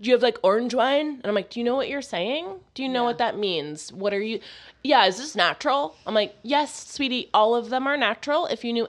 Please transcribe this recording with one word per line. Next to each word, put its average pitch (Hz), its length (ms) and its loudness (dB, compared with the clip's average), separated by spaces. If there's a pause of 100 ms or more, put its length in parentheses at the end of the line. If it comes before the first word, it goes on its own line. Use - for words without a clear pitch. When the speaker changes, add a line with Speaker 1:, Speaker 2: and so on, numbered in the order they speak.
Speaker 1:
do 208 100 -6
you 247 40 6
have, 233 80 4
like, 240 200 2
orange 220 320 2
wine?" 277 320 2
And 277 200 -8
I'm 208 80 2
like, 196 160 0
"Do - 100 -10
you 233 40 0
know 240 120 0
what 269 120 -2
you're 277 140 -6
saying? 254 440 -4 (280)
Do 262 80 -8
you 269 80 -4
know 254 120 0
Speaker 2:
Yeah. 240 40 2
Speaker 1:
what 240 120 -2
that 233 200 0
means? 156 540 -4
What 196 200 -4
are 202 80 -2
you, 220 200 -4 (440)
yeah, 262 220 6
is 185 100 2
this 277 180 -10
natural?" 269 640 0 (100)
I'm 214 80 -2
like, 208 280 0
"Yes, 285 460 -2
sweetie, 254 440 -4
all 214 220 6
of 226 160 -2
them 254 160 -2
are 285 100 0
natural. 294 500 -2
If - 180 -4
you 233 100 -4
knew 233 140 -2